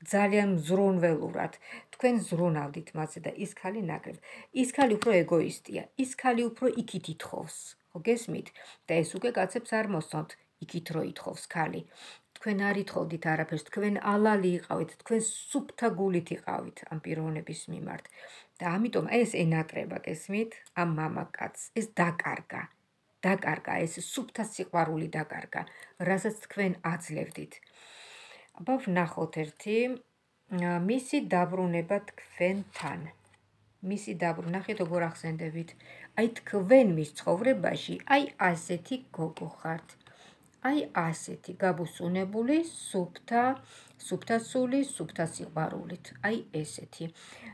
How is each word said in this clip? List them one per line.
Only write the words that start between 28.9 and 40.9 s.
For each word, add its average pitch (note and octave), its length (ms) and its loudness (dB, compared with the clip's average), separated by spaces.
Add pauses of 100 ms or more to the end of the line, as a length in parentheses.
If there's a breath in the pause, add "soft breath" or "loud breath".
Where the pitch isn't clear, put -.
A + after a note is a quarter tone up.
ერთი, D#3+ 420 -2 (720)
ა, F3 280 0
მისი B3 460 2
დაბრუნება F3 800 2
თქვენთან. F3 960 -2 (800)
მისი G3 320 -4
დაბრუ-, E3+ 380 0
ნახეთ, F#3+ 260 -4
როგორ F3 240 0
ახსენდებით. E3 680 -4 (420 loud breath)
აი, A3 220 4
თქვენ G#3+ 540 8
მის D#3 240 2
ცხოვრებაში, F3 800 0 (100)
აი, C#4 200 6 (140)
ასეთი F3 580 0 (100)
გოგო D#3+ 440 -6
ხართ. - 380 -8 (760 loud breath)
აი, C#4+ 180 2 (140)